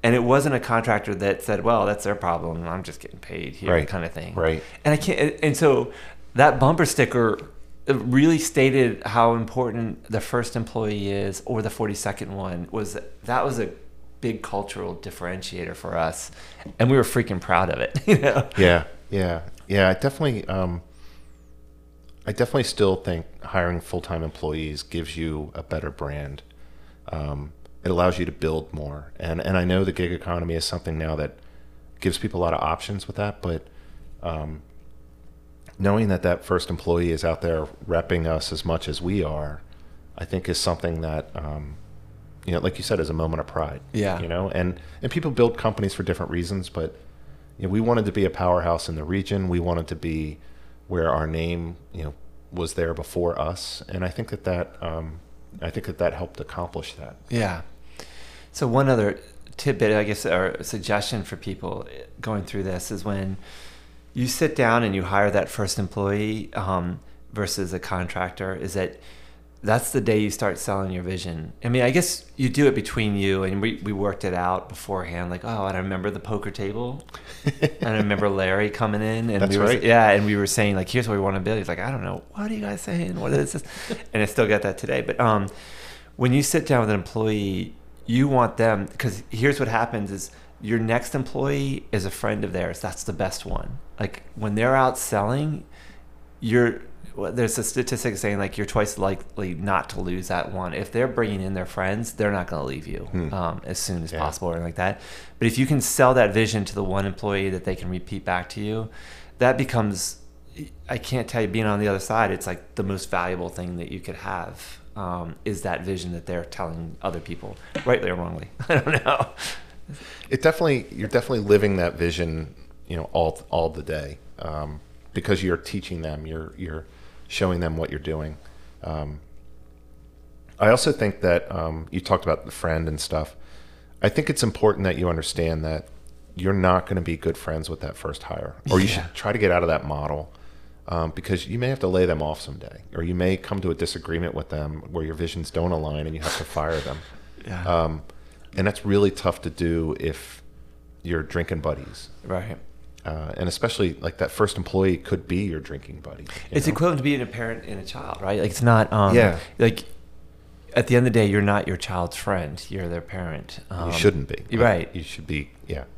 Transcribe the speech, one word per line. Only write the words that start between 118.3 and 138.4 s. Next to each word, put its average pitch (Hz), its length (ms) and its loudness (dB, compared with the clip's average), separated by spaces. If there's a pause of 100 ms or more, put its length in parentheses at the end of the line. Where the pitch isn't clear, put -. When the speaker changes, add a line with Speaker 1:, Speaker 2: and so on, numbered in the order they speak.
Speaker 1:
<laughs> - 100 -8
I 165 60 6
don't 147 300 2
know. 135 220 2 (1000)
Speaker 2:
It 131 120 0
definitely, 156 500 4
you're 104 180 -4
definitely 123 300 2
living 101 380 6
that 87 200 2
vision, 82 560 -2 (340)
you - 80 -6
know, 82 180 -4
all, 80 360 2
all 82 200 2
the 78 140 -8
day, 73 360 -6 (200)
um, 76 400 -6 (340)
because 92 300 2
you're 87 140 2
teaching 90 460 -6
them, 78 240 -6
you're, 80 300 -8
you're 80 280 -8 (420)
showing 90 320 2
them 80 180 0
what 80 120 -2
you're - 100 -6
doing. 78 380 -4 (460)
Um, 76 360 -6 (1400)
I 101 100 8
also 127 220 6
think 107 300 0
that, 87 320 4
um, 80 380 -4
you 90 100 -2
talked - 240 2
about 80 200 0
the - 60 -12
friend 82 360 0
and 76 120 -4
stuff. - 360 -4 (640)
I 104 80 6
think 151 200 0
it's 139 140 2
important 107 400 4
that 90 140 2
you 87 120 2
understand 80 560 0
that 78 220 -4 (480)
you're 95 180 0
not 92 320 6
gonna 92 160 -2
be 82 160 -2
good 80 200 -2
friends 80 320 -6
with 80 120 -6
that 71 160 -8
first - 260 -8
hire, - 320 -8 (140)